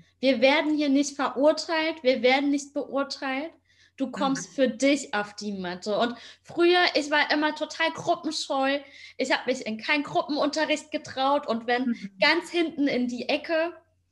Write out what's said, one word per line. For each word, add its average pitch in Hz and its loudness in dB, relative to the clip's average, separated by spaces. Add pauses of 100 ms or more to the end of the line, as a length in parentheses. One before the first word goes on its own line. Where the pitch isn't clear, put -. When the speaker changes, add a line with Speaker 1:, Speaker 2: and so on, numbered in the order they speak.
(200)
Speaker 1:
Wir 247 2
werden 302 4
hier 294 0
nicht 285 2
verurteilt, 311 0
wir 254 2
werden 269 4
nicht 285 -4
beurteilt. 269 -4 (460)
Du 262 -4
kommst 269 -2
Speaker 2:
Mhm. - -20
Speaker 1:
für 262 2
dich 277 0
auf 208 -6
die 208 -8
Matte. 185 -4
Und 240 0 (280)
früher, 349 4 (160)
ich 294 0
war 294 2
immer 302 2
total 311 -2
gruppenscheu. 294 -2 (380)
Ich 269 -2
hab - -2
mich - -4
in 220 -4
keinen 294 0
Gruppenunterricht 302 -2
getraut. 285 -2
Und 226 -4
wenn 247 0
Speaker 2:
Mhm. 196 -6 (100)
Speaker 1:
ganz 320 4
hinten 320 0
in 247 0
die 240 -6
Ecke, 320 -2 (380)